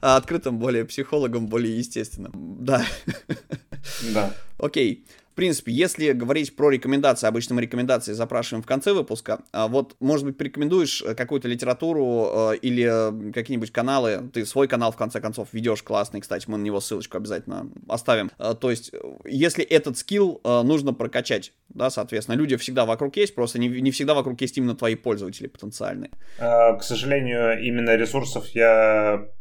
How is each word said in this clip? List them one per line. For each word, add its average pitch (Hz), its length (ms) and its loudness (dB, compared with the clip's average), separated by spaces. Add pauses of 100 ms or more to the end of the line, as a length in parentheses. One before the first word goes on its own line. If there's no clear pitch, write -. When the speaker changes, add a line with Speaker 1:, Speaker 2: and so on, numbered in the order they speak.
Speaker 1:
а, 131 140 6
открытым, 131 420 -2
более 117 260 0
психологом, 123 600 -2
более 113 320 -2
естественным. 110 540 -8 (280)
Да. 127 220 2 (1300)
Speaker 2:
Да. 104 180 0 (280)
Speaker 1:
Окей. - 480 0 (260)
В - 80 -20
принципе, 165 320 0
если 156 400 2
говорить 135 420 0
про 147 140 4
рекомендации, 135 580 2
обычно 117 280 0
мы 120 80 2
рекомендации 120 500 -2
запрашиваем 113 500 -4
в - 40 -12
конце 139 260 0
выпуска. 117 480 -2 (120)
А 110 160 0
вот, 127 300 -2
может 143 280 0
быть, 135 100 -6
порекомендуешь, 147 680 0
э, 110 120 -4
какую-то 123 340 -4
литературу, 123 800 0 (240)
э, 110 80 0
или, 123 260 2
э, 110 460 0
какие-нибудь 117 380 -6
каналы? 123 640 0
Ты 113 100 -2
свой 139 240 2
канал, 120 240 2
в - 40 -12
конце 117 240 -4
концов, 110 320 -8
ведешь 110 300 -2
классный, 104 380 -2
кстати, 98 260 -6
мы 107 120 -4
на 104 40 -4
него 101 180 -2
ссылочку - 360 -8
обязательно 92 540 -8 (180)
оставим. 110 500 0
Э, 113 220 -2
то 127 100 0
есть, 117 220 -6
э, - 60 -12 (260)
если 156 400 0
этот 151 320 2
скилл, 196 480 0
э, 120 180 4
нужно 139 300 2
прокачать, 120 600 -4 (180)
да, - 180 -2
соответственно, 113 480 -4
люди 139 200 2
всегда 127 280 0
вокруг 113 320 -2
есть, 202 180 2
просто 120 240 -2
не, 120 100 2
не 127 240 0
всегда 143 200 0
вокруг 131 300 0
есть 131 160 -4
именно 120 180 0
твои 113 180 0
пользователи 101 520 -4
потенциальные. 98 640 -10 (280)
Speaker 2:
Э, 117 380 6
к 113 60 -6
сожалению, 120 800 0
именно 120 340 2
ресурсов 113 520 -2
я 110 760 6 (160)